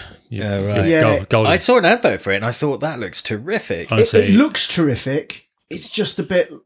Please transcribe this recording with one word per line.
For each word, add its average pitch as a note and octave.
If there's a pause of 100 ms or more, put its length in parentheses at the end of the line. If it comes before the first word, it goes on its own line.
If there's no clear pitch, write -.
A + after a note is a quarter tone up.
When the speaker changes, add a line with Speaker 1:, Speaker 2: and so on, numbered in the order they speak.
(280)
Speaker 1:
you, G2+
Speaker 2:
Yeah, G2+
right. G2
Speaker 1:
you're -
Speaker 3:
Yeah. E3
Speaker 1:
gold, A2
golden. A2+
Speaker 2:
I F#3
saw A#3+
an F#3+
advert F3+
for G2
it G2
and G2+
I A#2+
thought, C#3
"That D3
looks F#2
terrific." A2
Speaker 1:
Honestly. -
Speaker 3:
it, G2
it G3
looks D4
terrific. C#3 (240)
It's E3
just -
a -
bit F3 (140)